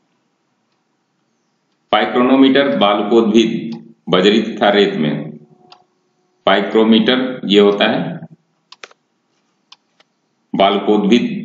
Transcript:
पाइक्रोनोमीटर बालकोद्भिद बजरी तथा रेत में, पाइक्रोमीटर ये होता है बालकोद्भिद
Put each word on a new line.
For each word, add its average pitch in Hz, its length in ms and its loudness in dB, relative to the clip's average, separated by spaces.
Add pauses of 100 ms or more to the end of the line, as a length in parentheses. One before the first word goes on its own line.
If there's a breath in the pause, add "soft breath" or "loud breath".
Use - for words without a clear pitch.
(1900)
पाइक्रोनोमीटर 131 840 2
बालकोद्भिद 107 1000 0 (300)
बजरी 104 320 2
तथा - 280 -4
रेत 101 260 0
में, 76 420 -6 (1080)
पाइक्रोमीटर 110 1000 0
ये - 140 2
होता 202 260 2
है 175 340 -4 (2250)
बालकोद्भिद 101 880 0